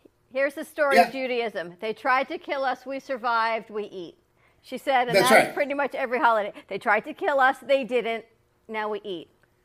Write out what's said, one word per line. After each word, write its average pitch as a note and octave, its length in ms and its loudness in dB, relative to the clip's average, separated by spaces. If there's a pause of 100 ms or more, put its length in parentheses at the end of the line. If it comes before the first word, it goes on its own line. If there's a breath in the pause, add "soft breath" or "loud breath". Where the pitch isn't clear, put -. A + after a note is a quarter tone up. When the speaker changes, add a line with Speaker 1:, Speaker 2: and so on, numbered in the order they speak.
(320)
Speaker 1:
here's C#4 220 -2
the D#4 100 -10
story C#4+ 340 0
Speaker 2:
Yeah. F3+ 100 8
Speaker 1:
of - 40 -10
Judaism. A#3 720 -6
They A3 120 -6
tried C4+ 340 0
to D#4 100 -8
kill C#4 260 -6
us, C4 220 -4
we C4+ 140 -8
survived, A3+ 720 -4
we G#3 140 -8
eat. F3+ 300 -14 (460)
She - 160 -14
said, B3 300 2
and A#3+ 100 4
Speaker 2:
That's B3+ 120 6
Speaker 1:
that's - 180 8
Speaker 2:
right. - 80 -10
Speaker 1:
pretty C#4+ 180 -2
much C#4 220 -4
every B3 240 -4
holiday. A3 340 2 (140 loud breath)
They G3 100 -8
tried G#3+ 280 2
to D4 100 -12
kill D4 240 -2
us, C4+ 260 4
they C4+ 180 2
didn't, A3+ 420 -4 (420)
now G#3+ 220 -6
we G#3+ 140 -6
eat. F3+ 240 -10 (380)